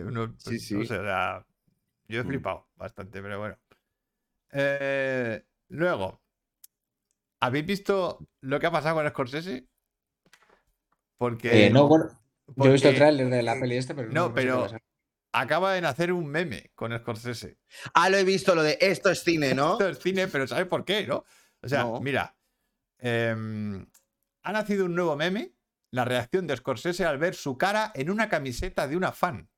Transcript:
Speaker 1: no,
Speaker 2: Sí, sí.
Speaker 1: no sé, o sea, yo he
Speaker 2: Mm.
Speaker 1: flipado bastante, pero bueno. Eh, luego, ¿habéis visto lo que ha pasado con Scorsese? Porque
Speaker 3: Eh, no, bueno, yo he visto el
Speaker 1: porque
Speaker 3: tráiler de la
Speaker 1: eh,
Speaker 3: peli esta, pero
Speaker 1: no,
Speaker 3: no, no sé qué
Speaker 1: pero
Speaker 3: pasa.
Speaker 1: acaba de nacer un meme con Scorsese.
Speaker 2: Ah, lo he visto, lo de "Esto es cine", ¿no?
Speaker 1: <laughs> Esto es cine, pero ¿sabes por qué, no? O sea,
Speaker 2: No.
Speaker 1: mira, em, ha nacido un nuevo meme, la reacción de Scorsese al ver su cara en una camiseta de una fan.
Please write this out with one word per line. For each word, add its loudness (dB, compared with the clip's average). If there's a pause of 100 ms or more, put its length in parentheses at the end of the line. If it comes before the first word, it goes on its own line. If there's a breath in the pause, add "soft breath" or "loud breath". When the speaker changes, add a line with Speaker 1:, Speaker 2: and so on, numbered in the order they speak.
Speaker 1:
no, -6
Speaker 2:
Sí, -8
sí. -10
Speaker 1:
no -2
sé, -4
o -6
sea, -4 (640)
yo -6
he -4
Speaker 2:
Mm. -8
Speaker 1:
flipado -6
bastante, -14
pero -10
bueno. -10 (960)
Eh, -2 (240)
luego, -4 (1200)
¿habéis 0
visto -4 (140)
lo -4
que 0
ha -2
pasado 0
con 0
Scorsese? -6 (1500)
Porque 6
Speaker 3:
Eh, 6
no, 8
bueno, 6 (500)
yo 4
he 10
visto 8
el 10
Speaker 1:
porque 2
Speaker 3:
tráiler 6
de 2
la 0
Speaker 1:
eh, -8
Speaker 3:
peli -2
esta, -4
pero -8
Speaker 1:
no, -8
Speaker 3:
no, 2
no 2
sé -8
qué 0
Speaker 1:
pero 0
Speaker 3:
pasa. -6 (560)
Speaker 1:
acaba 0
de -2
nacer 0
un -4
meme -6
con -6
Scorsese. -10 (360 loud breath)
Speaker 2:
Ah, 6
lo 4
he 4
visto, 2
lo 4
de 0
"Esto 2
es 0
cine", 2
¿no? 2
Speaker 1:
<laughs> -
Esto 2
es -6
cine, -2
pero -2
¿sabes -4
por -4
qué, -2
no? -4 (360)
O -12
sea, 0
Speaker 2:
No. -4
Speaker 1:
mira, -4 (680)
em, -4 (580)
ha -6
nacido 0
un -2
nuevo 0
meme, -2 (400)
la 0
reacción -2
de -2
Scorsese -4
al 0
ver 0
su -6
cara 0
en -4
una 0
camiseta -4
de -2
una 0
fan. -4